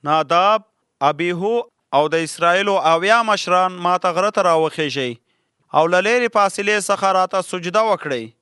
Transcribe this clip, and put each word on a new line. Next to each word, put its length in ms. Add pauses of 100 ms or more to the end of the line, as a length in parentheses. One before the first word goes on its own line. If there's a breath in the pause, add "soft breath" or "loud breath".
ناداب، 640 (320)
ابیهو 540 (380)
او 160
د 180
اسرائیلو 580
اویا 380
مشران 600
ما 160
ته 140
غره 180
ته 120
راوخیژئ 680 (640)
او 140
له 140
لرې 280
فاصلې 540
څخه 300
راته 300
سجده 400
وکړئ. 420 (180)